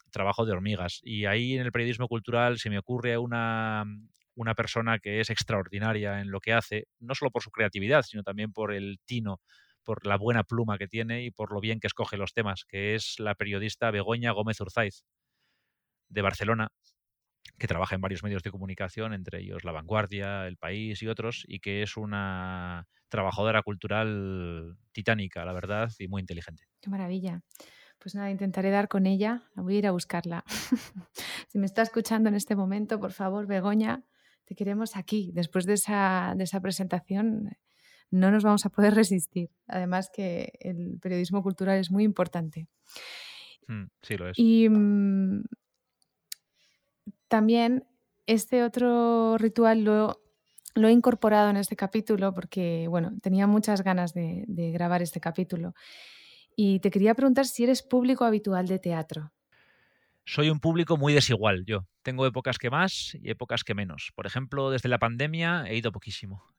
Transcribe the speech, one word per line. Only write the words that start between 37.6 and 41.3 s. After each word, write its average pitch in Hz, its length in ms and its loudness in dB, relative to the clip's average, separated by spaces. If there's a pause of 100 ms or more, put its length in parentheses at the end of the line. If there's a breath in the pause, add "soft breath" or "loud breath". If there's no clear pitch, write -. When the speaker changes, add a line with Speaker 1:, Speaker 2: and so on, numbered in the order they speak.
Speaker 2:
no 185 200 6
nos 208 140 6
vamos 208 220 4
a - 40 0
poder 208 220 6
resistir. 185 560 2 (180)
Además 185 460 -2
que 180 480 -4
el 175 400 -8
periodismo 180 420 0